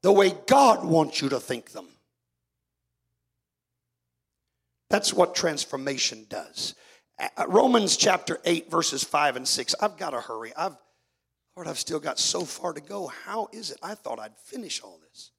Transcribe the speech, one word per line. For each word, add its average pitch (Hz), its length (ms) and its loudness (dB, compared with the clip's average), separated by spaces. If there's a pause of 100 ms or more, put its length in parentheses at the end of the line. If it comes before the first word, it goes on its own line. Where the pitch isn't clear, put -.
the 196 80 6
way 190 220 6 (140)
God 262 380 8
wants 156 360 2
you 135 80 -2
to 127 120 0
think 120 300 -8
them. 92 180 -18 (3000)
That's 202 240 0
what 180 220 2
transformation 135 920 -4
does. - 460 -10 (440)
Uh, - 280 -6
Romans 220 500 4
chapter 180 480 0
eight, 170 260 0
verses 156 320 0
five 147 320 2
and 127 100 -8
six. - 360 -2
I've 208 160 -2
gotta 139 240 -6
hurry. 113 340 -10
I've, 175 220 -6 (800)
Lord, 170 100 -12
I've - 120 -8
still - 200 -6
got 151 200 -6
so 175 260 -2
far - 260 -8
to 156 100 -12
go. 185 260 -10
How 202 440 -10
is 214 180 -12
it? - 140 -14
I 202 120 -10
thought 117 240 -10
I'd 107 180 -16
finish - 440 -12
all 87 180 -20 (120)
this. - 280 -20